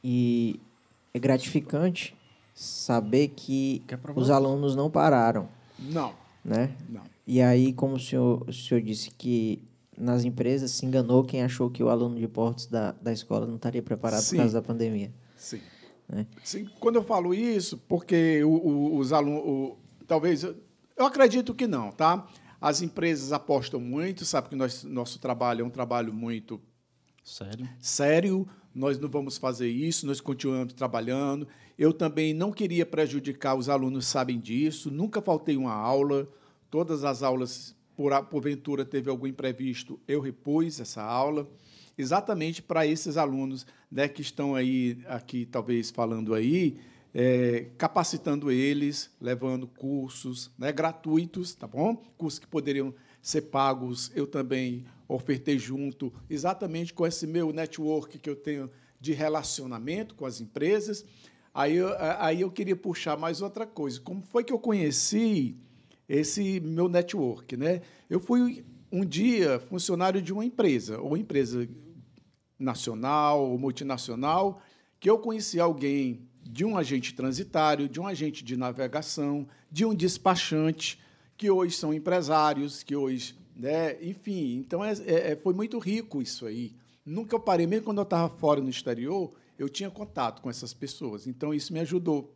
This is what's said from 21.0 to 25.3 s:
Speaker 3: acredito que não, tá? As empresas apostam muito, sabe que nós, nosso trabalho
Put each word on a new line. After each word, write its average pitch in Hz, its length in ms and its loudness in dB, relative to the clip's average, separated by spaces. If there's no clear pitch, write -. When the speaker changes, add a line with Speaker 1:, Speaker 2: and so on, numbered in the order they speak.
Speaker 3:
acredito 254 480 6
que 247 120 0
não, 123 260 -2
tá? 170 340 4
As 143 220 2
empresas 151 500 0
apostam 139 480 0
muito, 160 440 -4
sabe 135 240 0
que 143 80 -8
nós, 131 260 -2
nosso 123 360 -6
trabalho 120 440 0